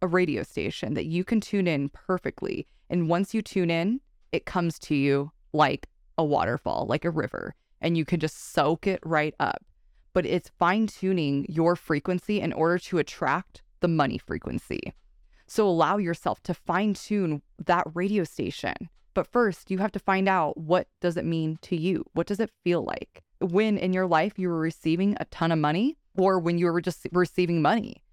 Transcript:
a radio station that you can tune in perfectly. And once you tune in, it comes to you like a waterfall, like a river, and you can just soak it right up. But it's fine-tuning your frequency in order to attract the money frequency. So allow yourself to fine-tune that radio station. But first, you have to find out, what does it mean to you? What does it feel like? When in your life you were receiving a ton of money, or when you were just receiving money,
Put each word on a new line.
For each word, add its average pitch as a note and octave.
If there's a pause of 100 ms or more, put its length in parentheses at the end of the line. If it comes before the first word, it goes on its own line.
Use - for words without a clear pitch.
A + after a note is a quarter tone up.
a F#3+
radio E3
station -
that -
you E3+
can A3+
tune G3
in C#3
perfectly. - (220)
And E3+
once F3+
you A3
tune F#3
in, F3 (320)
it -
comes E3+
to -
you C#3 (220)
like C#3+ (300)
a E3
waterfall, C3
like C3
a F3
river, - (260)
and E3
you D#3
can F3
just -
soak D#3
it F#3+
right D#3
up. - (500)
But F3+
it's -
fine-tuning F3+
your E3
frequency F3+
in -
order E3+
to -
attract - (160)
the F3
money D#3
frequency. - (540)
So G#3+
allow E3
yourself E3+
to F3+
fine-tune F#3+ (240)
that F3
radio F#3+
station. - (240)
But -
first, A3+
you F#3+
have G3
to G3+
find F#3+
out, F3+
what F3 (140)
does F3
it -
mean D#3+
to -
you? E3+ (100)
What E3
does G3+
it A3 (120)
feel F3
like? - (160)
When G3+
in F#3
your F#3
life E3+
you F3+
were E3
receiving E3
a -
ton -
of D#3+
money, F3 (200)
or F#3
when E3+
you F3
were E3+
just -
receiving F3
money, F3